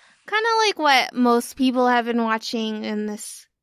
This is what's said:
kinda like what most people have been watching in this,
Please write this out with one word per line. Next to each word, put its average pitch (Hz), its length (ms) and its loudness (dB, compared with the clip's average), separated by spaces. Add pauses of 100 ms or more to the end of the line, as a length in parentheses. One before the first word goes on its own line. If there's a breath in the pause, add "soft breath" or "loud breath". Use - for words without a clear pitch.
(280 soft breath)
kinda 440 200 0 (180)
like 392 120 -2
what 285 360 2
most 240 420 2
people 254 320 2
have 240 160 2
been 233 180 -2
watching 220 600 -4
in 214 220 -4
this, - 400 -12 (160)